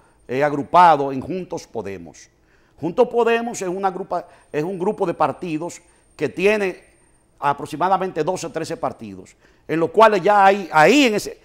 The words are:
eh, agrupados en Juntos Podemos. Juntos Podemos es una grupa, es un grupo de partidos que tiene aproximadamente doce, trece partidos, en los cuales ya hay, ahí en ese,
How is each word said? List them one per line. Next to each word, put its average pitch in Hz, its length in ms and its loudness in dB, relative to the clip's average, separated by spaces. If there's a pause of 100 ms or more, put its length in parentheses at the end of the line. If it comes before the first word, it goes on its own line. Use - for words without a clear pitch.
(260)
eh, 131 160 -2
agrupados 147 720 4
en 131 80 -6
Juntos 170 460 -10
Podemos. 92 640 -12 (500)
Juntos 175 280 -2
Podemos 233 520 -4
es 185 80 -8
una 190 220 -4
grupa, 180 360 -10 (240)
es 151 140 -6
un 185 140 -8
grupo 196 280 -4
de 170 60 -2
partidos 156 680 -6 (340)
que 151 140 -4
tiene 190 600 -2 (540)
aproximadamente 170 800 -2
doce, 170 280 -4
trece 160 260 -8
partidos, 104 580 -10 (320)
en 160 140 -2
los 165 100 0
cuales 214 320 6
ya 196 240 4
hay, 196 260 2
ahí 196 340 6
en 214 100 0
ese, - 280 -8